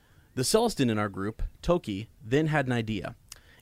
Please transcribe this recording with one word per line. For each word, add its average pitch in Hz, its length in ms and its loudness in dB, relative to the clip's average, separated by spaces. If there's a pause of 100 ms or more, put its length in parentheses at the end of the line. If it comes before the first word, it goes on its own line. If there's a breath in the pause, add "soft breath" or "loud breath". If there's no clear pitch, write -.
(340 soft breath)
The 131 80 -2
Celestin 208 480 2
in 107 80 0
our 107 120 0
group, 98 340 -6 (180)
Toki, 113 480 -2 (160)
then 143 220 2
had 147 180 0
an 127 60 0
idea. 110 440 -2 (460 loud breath)